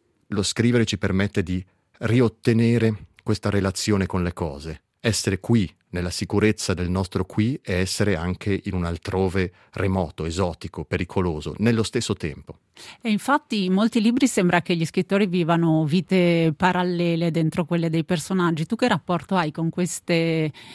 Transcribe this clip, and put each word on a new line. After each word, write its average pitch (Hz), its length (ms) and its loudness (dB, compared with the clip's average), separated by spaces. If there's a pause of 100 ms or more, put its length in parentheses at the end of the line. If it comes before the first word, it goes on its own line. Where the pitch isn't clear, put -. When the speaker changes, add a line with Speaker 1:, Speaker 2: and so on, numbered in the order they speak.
(280)
Speaker 1:
lo 101 160 -2
scrivere 117 420 4
ci 101 120 -4
permette 98 460 0
di 90 200 -4 (360)
riottenere 117 1080 2 (180)
questa 107 260 0
relazione 95 560 0
con 90 180 -2
le 87 100 -2
cose, 78 480 -8 (180)
essere 101 400 0
qui, 113 320 2 (180)
nella 90 200 -4
sicurezza 101 640 0
del 87 160 -4
nostro 92 360 -2
qui, 113 360 -2
e 101 120 -6
essere 95 420 0
anche 90 500 -4
in 98 80 -4
un 90 100 -2
altrove 92 680 -2 (200)
remoto, 92 540 -2
esotico, 82 580 -6
pericoloso, 87 760 -4
nello 113 240 2
stesso 113 300 -4
tempo. - 460 -10 (420)
Speaker 2:
E 233 80 -4
infatti 214 560 -2
in 185 80 2
molti 220 280 2
libri 240 260 2
sembra 175 340 2
che 180 140 0
gli 165 100 0
scrittori 196 400 0
vivano 170 600 2
vite 170 720 2
parallele 175 760 0
dentro 160 340 0
quelle 170 240 0
dei 160 140 0
personaggi. 170 640 0
Tu 233 100 -4
che 247 120 0
rapporto 185 480 -2
hai 156 160 0
con 165 180 -2
queste 165 840 0 (240)